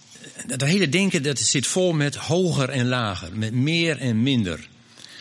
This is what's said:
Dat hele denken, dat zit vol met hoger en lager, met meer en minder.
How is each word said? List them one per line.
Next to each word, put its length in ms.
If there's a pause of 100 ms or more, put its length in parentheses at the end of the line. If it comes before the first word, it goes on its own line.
(480)
Dat 140
hele 280
denken, 340
dat 160
zit 280
vol 260
met 220
hoger 540
en 180
lager, 500
met 160
meer 440
en 260
minder. 460 (520)